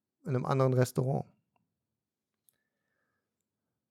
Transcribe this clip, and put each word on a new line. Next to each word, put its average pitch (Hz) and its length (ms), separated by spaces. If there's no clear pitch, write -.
in - 60
einem 151 160
anderen 135 280
Restaurant. 127 520